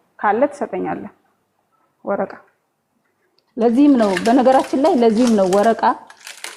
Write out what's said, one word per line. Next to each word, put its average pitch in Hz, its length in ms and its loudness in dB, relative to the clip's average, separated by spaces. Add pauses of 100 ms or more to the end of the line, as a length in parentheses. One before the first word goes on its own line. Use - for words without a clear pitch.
(200)
ካለ 208 280 -2
ትሰጠኛለህ 190 640 -10 (960)
ወረቃ። 190 280 -6 (1200)
ለዚህም 254 380 2
ነው፣ 214 240 0
በነገራችን 254 640 0
ላይ 339 140 2
ለዚህም 233 380 2
ነው 190 180 2
ወረቃ 208 320 0 (720)